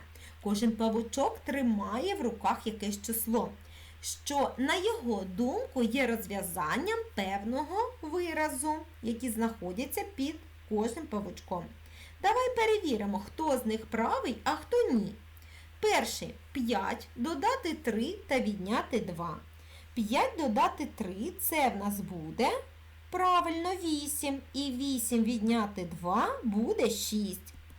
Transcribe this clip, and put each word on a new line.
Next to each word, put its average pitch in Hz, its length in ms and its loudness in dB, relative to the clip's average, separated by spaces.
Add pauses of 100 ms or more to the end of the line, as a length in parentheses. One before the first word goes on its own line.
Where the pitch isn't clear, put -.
(420)
Кожен 208 300 2
павучок 226 680 0
тримає 247 760 0
в - 80 -2
руках 233 440 0
якесь 208 360 -4
число, 226 480 0 (500)
що - 580 0
на 302 180 2
його 247 480 0
думку 247 580 0
є 240 240 4
розв'язанням 196 920 0 (160)
певного 262 760 0 (100)
виразу, 311 760 0 (260)
які 226 280 -2
знаходяться 220 760 -2 (100)
під 294 220 -2 (320)
кожним 233 380 0
павучком. 185 580 -6 (580)
Давай 480 340 4
перевіримо, 285 680 2
хто 294 320 0
з 220 80 -4
них 220 200 0
правий, 262 580 0
а 277 60 2
хто 440 420 2
ні. 196 220 2 (680)
Перший. 302 540 0 (180)
П'ять 233 640 -2
додати 320 580 0
три 233 380 -2 (140)
та 262 140 2
відняти 208 600 0
два. 170 360 -4 (580)
П'ять 269 440 2
додати 277 480 2
три — 202 540 -6
це 294 280 4
в 196 80 0
нас 202 240 -2
буде, 170 500 -2 (600)
правильно, 359 640 4
вісім. 294 680 -2 (120)
І 277 200 -2
вісім 247 520 2
відняти 220 600 2
два 185 580 0
буде 240 480 2
шість. 208 640 -2 (240)